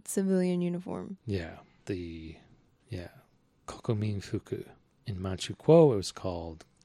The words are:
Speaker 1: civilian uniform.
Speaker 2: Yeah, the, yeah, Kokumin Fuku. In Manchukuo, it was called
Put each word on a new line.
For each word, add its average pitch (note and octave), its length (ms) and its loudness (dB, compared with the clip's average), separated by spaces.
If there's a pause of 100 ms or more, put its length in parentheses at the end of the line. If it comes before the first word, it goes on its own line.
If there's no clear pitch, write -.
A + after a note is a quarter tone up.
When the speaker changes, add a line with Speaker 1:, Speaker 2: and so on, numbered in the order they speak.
Speaker 1:
civilian F#3 560 2
uniform. F3 640 -6
Speaker 2:
Yeah, F2 320 -4 (300)
the, E2 480 -8 (540)
yeah, F2+ 180 -10 (600)
Kokumin G#2+ 560 -2
Fuku. - 400 -6 (440)
In G2+ 100 -4
Manchukuo, A2+ 760 6
it G#2 40 2
was F2+ 140 -4
called E2+ 540 -8 (200)